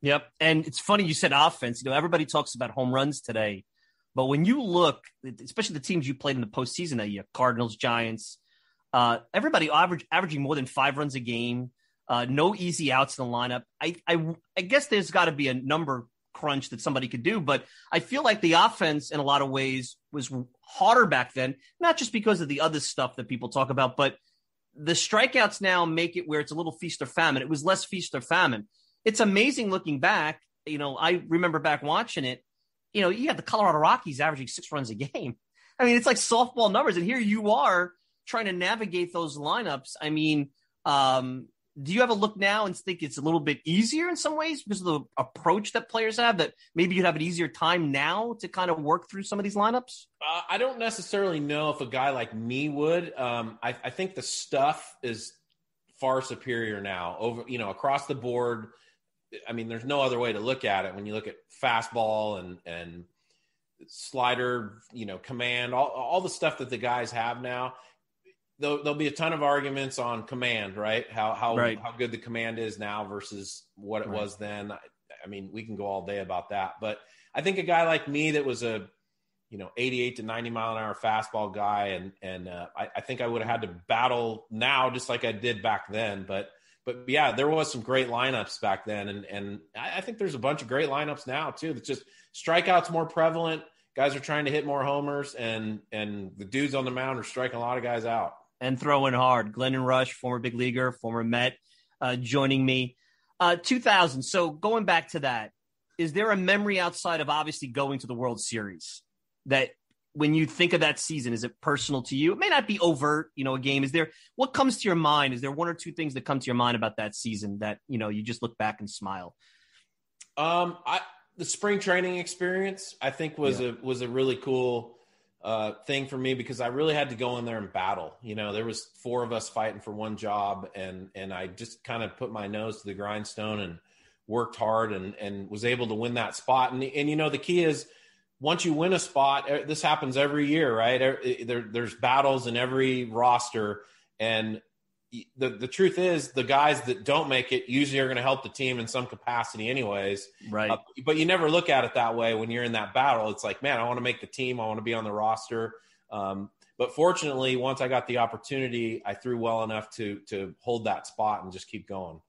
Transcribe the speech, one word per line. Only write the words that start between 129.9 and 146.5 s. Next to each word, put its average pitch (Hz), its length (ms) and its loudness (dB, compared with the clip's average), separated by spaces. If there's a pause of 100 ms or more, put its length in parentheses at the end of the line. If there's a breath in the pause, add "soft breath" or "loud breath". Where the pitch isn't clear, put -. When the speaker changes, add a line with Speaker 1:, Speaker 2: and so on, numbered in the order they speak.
Speaker 2:
one 107 240 -6
job, 101 580 -2
and, 95 400 -10
and 95 180 -10
I 92 140 -8
just 101 380 -14
kind 117 180 -6
of 104 140 -8
put 113 160 -8
my 104 160 -8
nose 107 340 -6
to 101 60 -12
the 101 60 -8
grindstone 104 640 -6
and 85 180 -10 (480 soft breath)
worked 113 300 -4
hard 110 360 2
and, 95 220 -6
and 101 340 -8
was 104 160 -8
able 120 220 0
to 110 80 -4
win 120 200 -2
that 113 200 -2
spot. 127 380 2
And, 127 100 -4
and, 143 260 -2
you 151 60 0
know, 156 160 2
the 139 80 -4
key 175 260 2
is 151 220 2 (540 soft breath)
once 165 240 0
you 170 80 2
win 165 200 2
a 180 60 4
spot, 139 520 2
eh, 143 140 0
this 151 180 -6
happens 147 340 2
every 143 300 2
year, 147 300 4
right? 120 240 4
Eh, 131 240 4
eh, 127 200 -2
there, 120 180 -2
there's 110 320 -4
battles 131 520 4
in 117 100 -2
every 127 480 2
roster. 113 800 2 (380 soft breath)
And 110 420 0 (500)
y-, 117 120 -14 (120)
the, 131 140 0
the 113 160 -8
truth 180 320 2
is 175 340 0
the 131 120 0
guys 139 380 4